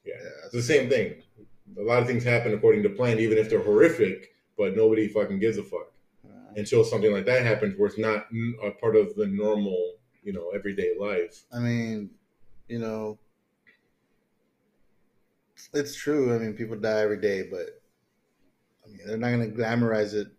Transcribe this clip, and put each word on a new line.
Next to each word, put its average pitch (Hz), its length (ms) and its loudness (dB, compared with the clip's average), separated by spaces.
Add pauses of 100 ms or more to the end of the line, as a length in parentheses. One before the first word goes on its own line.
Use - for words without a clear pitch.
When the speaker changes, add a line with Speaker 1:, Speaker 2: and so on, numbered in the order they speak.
Speaker 1:
Yeah. 87 160 -12
Speaker 2:
Yeah, - 80 -16 (160)
Speaker 1:
It's 95 100 -16
the 120 80 -2
same 131 260 2
thing. 107 340 0 (560)
A 98 40 -8
lot 120 180 2
of 120 60 2
things 120 160 -2
happen 117 320 0
according 107 300 4
to 98 60 2
plan, 113 280 0
even 110 200 4
if 107 120 2
they're 104 120 2
horrific, 104 720 4 (240)
but 98 180 -2
nobody 110 320 4
fucking 98 320 -2
gives 107 180 0
a 98 60 -6
fuck. 85 280 -12 (300)
Speaker 2:
Right. 101 360 -20
Speaker 1:
Until 110 260 4
something 107 280 2
like 98 140 -2
that 123 180 2
happens 104 320 0
where 101 120 2
it's 101 100 -8
not 110 340 -2
n-, 117 300 -4
a 104 80 -4
part 107 240 0
of 101 220 4
the 104 100 0
normal, 98 680 -2 (280)
you 101 100 -10
know, 87 220 -8
everyday 98 440 -4
life. 95 440 -4 (100)
Speaker 2:
I 120 60 -10
mean, 113 520 -4 (580)
you 117 100 -8
know, 110 400 -8 (2500)
it's 143 220 -4
true. 139 380 0
I 113 40 0
mean, 110 160 -6
people 110 220 -8
die 107 240 0
every 104 200 0
day, 98 300 -2
but, 87 300 -10 (1040)
I - 40 -20
mean, 101 180 -20
they're 110 100 -6
not 120 140 -2
gonna 117 180 0
glamorize 110 680 0
it 104 140 -4 (100)